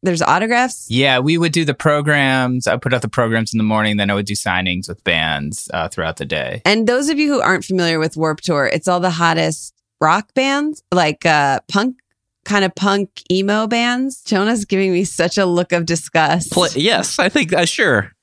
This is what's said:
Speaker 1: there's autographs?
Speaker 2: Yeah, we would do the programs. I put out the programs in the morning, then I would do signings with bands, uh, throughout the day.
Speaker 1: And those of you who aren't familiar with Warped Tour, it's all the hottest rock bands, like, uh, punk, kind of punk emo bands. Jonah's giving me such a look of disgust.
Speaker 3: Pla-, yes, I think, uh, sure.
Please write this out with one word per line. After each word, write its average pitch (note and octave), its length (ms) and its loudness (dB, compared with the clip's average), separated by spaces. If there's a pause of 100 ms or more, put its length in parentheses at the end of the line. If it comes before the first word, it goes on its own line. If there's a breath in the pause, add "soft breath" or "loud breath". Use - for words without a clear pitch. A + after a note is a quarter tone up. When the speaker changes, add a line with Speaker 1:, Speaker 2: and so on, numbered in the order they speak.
Speaker 1:
there's F3 200 0
autographs? A#3 680 0
Speaker 2:
Yeah, C3 280 2
we D3+ 200 2
would E3 140 0
do E3 120 0
the C#3+ 100 0
programs. C#3 920 0
I G2+ 100 2
put B2 180 -2
out A#2+ 80 0
the A2 60 -4
programs A2+ 440 0
in A2+ 60 0
the A2 60 2
morning, G#2+ 320 0
then G2+ 140 0
I G2+ 40 2
would G2+ 120 -2
do G#2 80 -6
signings F#2 540 -2
with - 160 -12
bands, D2+ 720 -2
uh, D#2+ 140 -2
throughout D#2+ 280 -6
the - 80 -8
day. C2+ 400 -6
Speaker 1:
And G#3+ 220 0
those B3+ 220 0
of D4+ 100 -2
you D4 140 0
who C4+ 80 0
aren't - 240 0
familiar E3+ 340 0
with D#3+ 180 -2
Warped D#3 280 -2
Tour, C#3+ 220 0
it's - 220 -2
all F3+ 120 2
the F3+ 100 0
hottest E3 640 -2 (260)
rock E3+ 340 2
bands, C#4+ 560 -2
like, D#3+ 360 0
uh, C#3+ 420 2
punk, B3 300 -2 (480)
kind G3+ 180 2
of F#3 100 -2
punk G3 560 -2
emo G3+ 360 0
bands. A#3+ 560 -2
Jonah's G#3 420 0
giving F#3+ 280 0
me F3+ 120 2
such E3+ 320 -2
a G3+ 80 2
look F3 280 0
of E3+ 120 0
disgust. E3 680 0
Speaker 3:
Pla-, F3 220 2
yes, E3 440 0
I F3+ 100 2
think, A#3 240 0
uh, E3+ 140 2
sure. B2 460 0 (100)